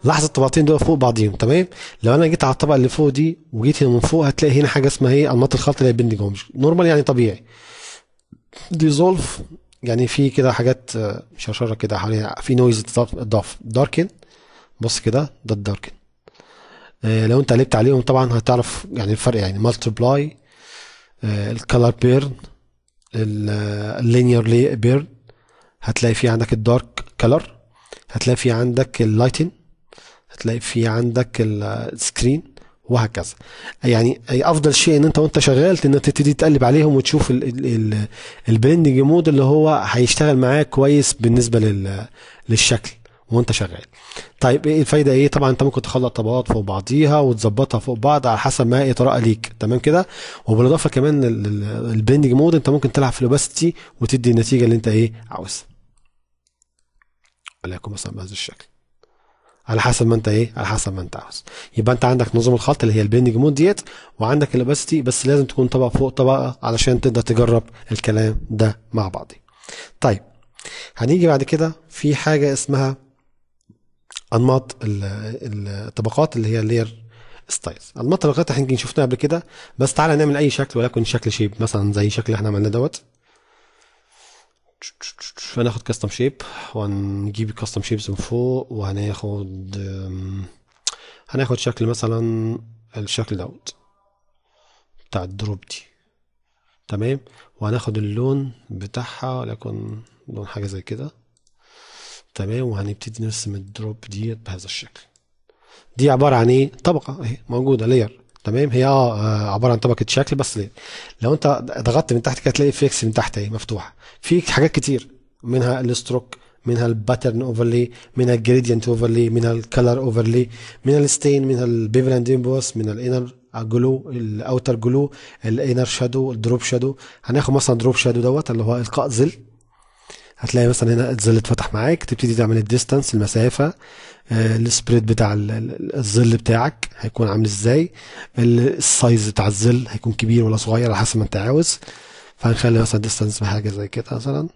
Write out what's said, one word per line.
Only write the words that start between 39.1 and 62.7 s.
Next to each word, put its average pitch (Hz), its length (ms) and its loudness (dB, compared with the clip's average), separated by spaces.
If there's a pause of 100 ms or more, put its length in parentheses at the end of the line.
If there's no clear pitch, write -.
اللي 139 160 4
هو 156 260 4 (160)
هيشتغل 123 520 2
معاك 135 320 2
كويس 139 440 4
بالنسبة 117 460 2
لل-، 98 480 -2 (420)
للشكل - 420 0 (400)
وأنت 120 200 2
شغال. 87 300 -4 (580)
طيب، 131 280 2
إيه 156 140 2
الفايدة 143 300 4
إيه؟ 135 160 4
طبعا 139 220 4
أنت 127 140 2
ممكن 135 180 0
تخلط 127 340 -2
طبقات 117 320 -2
فوق 110 160 0
بعضيها 127 560 2
وتظبطها 117 600 0
فوق 120 180 -6
بعض 135 300 2
على 113 100 2
حسب 131 300 0
ما 127 140 4
هي 135 120 2
طريقة 127 260 2
ليك، 113 400 0
تمام 120 200 0
كده؟ 165 280 2 (380)
وبالإضافة 127 440 4
كمان 143 340 2
ال-، 113 240 0
ال-، 107 460 -4
البلندنج 127 400 4
مود 160 220 4
أنت 143 140 2
ممكن 139 220 2
تلعب 135 200 2
في - 100 -4
الأوباسيتي 139 520 0 (280)
وتدي 120 300 2
النتيجة 117 340 4
اللي 117 100 4
أنت 110 120 0
إيه 110 260 2 (180)
عاوزها. - 320 -12 (2000)
وليكن 90 280 -12
مثلا - 220 -12
بهذا 95 180 -14
الشكل. - 340 -14 (1040)
على 110 140 -2
حسب 120 260 2
ما 117 80 4
انت 110 120 -2
ايه، 110 300 0
على - 100 -6
حسب 101 260 -4
ما 95 80 -10
انت - 160 -12
عاوز. - 260 -18 (340)
يبقى 117 160 2
انت 123 120 0
عندك 123 300 0
نظم 117 180 4
الخلط 127 300 0